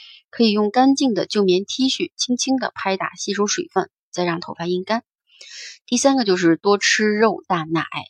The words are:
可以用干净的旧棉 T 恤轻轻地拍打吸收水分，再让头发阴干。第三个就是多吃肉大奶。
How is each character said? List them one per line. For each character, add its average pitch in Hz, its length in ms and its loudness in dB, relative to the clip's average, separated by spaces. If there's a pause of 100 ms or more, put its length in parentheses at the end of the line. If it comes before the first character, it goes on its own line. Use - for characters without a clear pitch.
(320)
可 - 120 2
以 214 80 6
用 208 180 2
干 262 240 4
净 262 220 0
的 - 100 -2
旧 208 180 0
棉 185 220 2
T 262 240 -2
恤 - 260 -4
轻 247 220 -2
轻 262 200 0
地 240 180 -4
拍 190 220 -2
打 - 180 -8
吸 - 180 -6
收 202 140 0
水 - 260 -4
分， 185 160 -2 (220)
再 180 140 -4
让 170 140 -2
头 - 140 -12
发 170 140 -8
阴 185 160 -2
干。 226 200 -4 (840)
第 240 100 -2
三 269 180 4
个 254 80 0
就 190 140 2
是 170 180 4
多 202 220 2
吃 214 380 0
肉 214 320 0
大 170 160 -2
奶。 160 200 -2 (260)